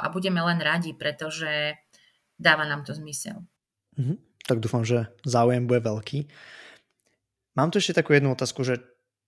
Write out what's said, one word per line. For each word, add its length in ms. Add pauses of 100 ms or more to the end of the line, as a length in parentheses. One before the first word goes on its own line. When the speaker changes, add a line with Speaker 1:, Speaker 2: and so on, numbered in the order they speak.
Speaker 1:
a 80
budeme 320
len 240
radi, 320
pretože 800 (640)
dáva 240
nám 240
to 80
zmysel. 480 (560)
Speaker 2:
Mhm. 160 (320)
Tak 160
dúfam, 160
že 320 (160)
záujem 400
bude 160
veľký. 400 (1400)
Mám 80
tu 160
ešte 160
takú 160
jednu 160
otázku, 320
že 160 (460)